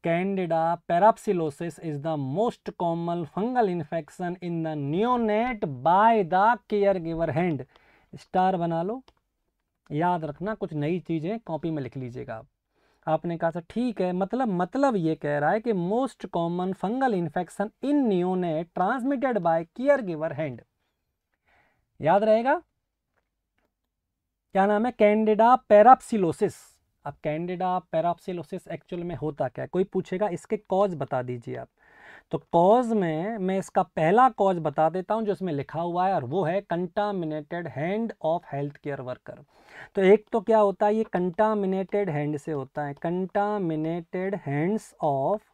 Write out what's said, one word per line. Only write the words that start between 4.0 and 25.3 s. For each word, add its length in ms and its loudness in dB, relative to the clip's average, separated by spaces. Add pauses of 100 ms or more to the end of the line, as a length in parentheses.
in 220 -4
the 100 -4 (180)
neonate 720 0 (180)
by 460 4
the 280 2 (160)
caregiver 640 0
hand। 280 0 (520)
स्टार 400 0
बना 260 -2
लो, 200 -6 (920)
याद 320 0
रखना, 300 -6
कुछ 180 -8
नई 280 -2
चीज़ें 400 -4
कॉपी 300 -6
में 120 -4
लिख 140 -10
लीजिएगा 380 -10
आप। 120 -14 (600)
आपने 320 -2
कहा, 120 0
"सर, 200 -8
ठीक 300 -4
है, 120 0
मतलब, 360 -2
मतलब 480 0
ये 180 0
कह 240 -2
रहा 120 2
है 100 0
कि 120 -4
most 540 -2 (100)
common 380 -2 (100)
fungal 360 -2
infection 500 -4 (140)
in 100 0 (120)
neonate 600 0 (120)
transmitted 640 0
by 240 2 (140)
caregiver 500 0
hand।" 300 -6 (1400)
याद 240 4
रहेगा? 380 2 (1900)
क्या 140 4
नाम 200 2
है? 60 -2
Candida 680 4 (140)